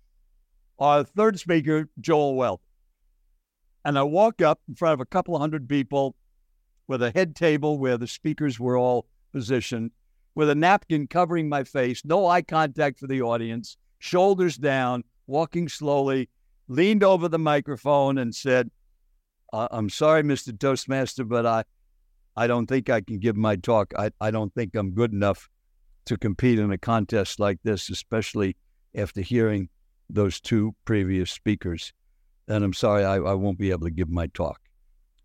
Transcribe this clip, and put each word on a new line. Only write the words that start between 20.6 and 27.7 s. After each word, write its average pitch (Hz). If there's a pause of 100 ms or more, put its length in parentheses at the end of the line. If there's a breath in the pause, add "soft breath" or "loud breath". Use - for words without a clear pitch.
but 117
I, 113 (720)
I 117
don't 120
think 131
I 117
can 104
give 110
my 107
talk. 104
I, 107
I 110
don't 110
think 117
I'm 98
good 113
enough 101 (640)
to 107
compete 113
in 104
a 95
contest 107
like 101
this, 107